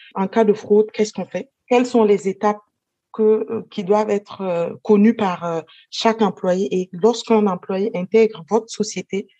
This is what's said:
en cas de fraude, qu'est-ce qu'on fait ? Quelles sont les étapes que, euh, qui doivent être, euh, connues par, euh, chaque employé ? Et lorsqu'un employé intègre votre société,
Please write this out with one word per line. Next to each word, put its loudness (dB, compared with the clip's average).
en -2
cas 0
de 4
fraude, 2
qu'est-ce -2
qu'on -8
fait ? -10
Quelles 2
sont 2
les 2
étapes -2
que, 2
euh, -6
qui -8
doivent 0
être, -4
euh, -4
connues 6
par, -4
euh, -4
chaque 0
employé ? -2
Et -4
lorsqu'un 2
employé -4
intègre 0
votre -2
société, -8